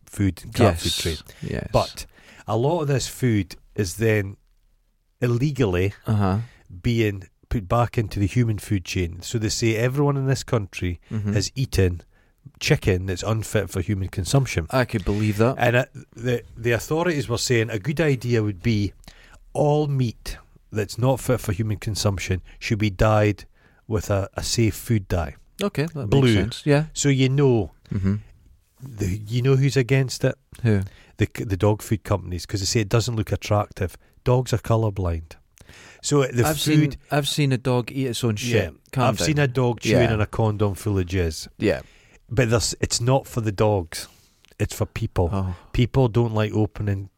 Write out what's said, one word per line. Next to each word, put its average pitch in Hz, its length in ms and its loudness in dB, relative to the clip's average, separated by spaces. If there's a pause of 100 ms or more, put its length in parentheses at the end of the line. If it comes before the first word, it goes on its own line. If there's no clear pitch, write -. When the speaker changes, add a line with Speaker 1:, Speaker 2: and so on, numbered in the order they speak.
Speaker 1:
food, 95 300 -2 (180)
cat 95 280 4
Speaker 2:
Yes. - 0 -
Speaker 1:
food 87 100 -2 (100)
trade. 80 200 -4 (300)
Speaker 2:
Yes. - 200 -6
Speaker 1:
But - 340 -2 (400)
a 104 100 -2
lot 151 260 0
of 143 60 -4
this 139 200 0
food 110 480 0 (180)
is 98 220 -4
then 104 400 0 (840)
illegally 120 720 0 (120)
Speaker 2:
Uh-huh. 104 320 2 (440)
Speaker 1:
being 107 420 0 (240)
put 110 200 -4
back 117 300 0
into 101 220 -2
the 101 60 2
human 113 320 0
food 98 260 -2
chain. 87 380 -4
So - 160 -4
they 107 100 -2
say 113 280 0
everyone 139 400 0
in 135 100 -2
this 135 180 0
country 92 560 -4 (100)
Speaker 2:
Mm-hmm. 104 220 -2
Speaker 1:
has 101 220 0
eaten 95 480 0 (580)
chicken 95 460 0
that's 95 160 -4
unfit 104 480 -2
for 98 100 -4
human 95 280 -2
consumption. 101 640 0
Speaker 2:
I 131 140 2
could 110 200 -4
believe 104 340 0
that. 117 200 2
Speaker 1:
And, 120 180 4
uh, 127 80 2 (300)
the, 120 280 -4 (140)
the 113 160 0
authorities 156 560 -2
were 117 100 -2
saying 113 320 0
a 110 80 -4
good 143 220 -4
idea 120 420 2
would 104 200 -4
be 104 300 0 (600)
all 147 340 2
meat 131 520 -4 (320)
that's 104 280 -4
not 127 220 2
fit 123 200 0
for 110 120 -4
human 107 260 -4
consumption 95 640 -2 (160)
should 110 200 -2
be 107 120 2
dyed 107 540 2 (420)
with 107 240 -2
a, 98 240 0
a - 80 -6
safe 113 320 2
food 107 340 -2
dye. 76 260 -2 (260)
Speaker 2:
Okay, 170 340 -2
that 120 160 -6
Speaker 1:
Blue. 139 120 6
Speaker 2:
makes 117 120 6
sense. 101 300 0
Yeah. 147 280 4
Speaker 1:
So - 160 0
you 131 200 4
know, 131 440 2 (200)
Speaker 2:
Mm-hmm. 98 240 0 (640)
Speaker 1:
the, 113 260 -8 (200)
you 117 160 -2
know 135 140 4
who's 135 200 2
against 131 460 0
it? 131 140 2 (260)
Speaker 2:
Who? 104 200 2 (340)
Speaker 1:
The 107 100 0 (100)
c-, - 80 -4
the 98 120 -4
dog 104 260 2
food - 220 -4
companies, 90 420 -4
'cause 101 140 -4
they 95 60 -2
say 120 140 0
it 101 80 -2
doesn't 117 280 0
look 104 160 -2
attractive. 101 640 -2 (280)
Dogs 127 280 2
are 113 60 2
colourblind. 98 760 -2 (680)
So 143 240 2
the 120 200 2
Speaker 2:
I've 151 140 0
Speaker 1:
food 151 320 4
Speaker 2:
seen, - 80 -14 (100)
I've 143 180 0
seen 143 240 0
a 123 60 2
dog 123 320 -2
eat 135 180 -4
its 117 140 -6
own 110 140 2
shit. 110 280 0
Speaker 1:
Yeah. 80 140 -10 (140)
Speaker 2:
Calm 127 160 2
Speaker 1:
I've 117 100 2
Speaker 2:
down. - 80 0
Speaker 1:
seen 151 120 2
a 147 100 4
dog 120 320 0
chewing 113 280 4
Speaker 2:
Yeah. 117 40 0
Speaker 1:
on 107 80 2
a 104 60 0
condom 104 480 0
full 101 240 -2
of 90 80 0
jizz. 85 420 -2 (100)
Speaker 2:
Yeah. 82 220 2 (500)
Speaker 1:
But 117 200 2
there's, - 300 2
it's - 200 -2
not 131 260 2
for - 140 -6
the 107 120 -2
dogs. 101 540 0 (520)
It's - 160 -2
for 104 120 -4
people. 95 460 -2
Speaker 2:
Oh. 92 220 -2 (180)
Speaker 1:
People 127 360 2
don't 117 260 0
like 107 180 0
opening 101 640 -2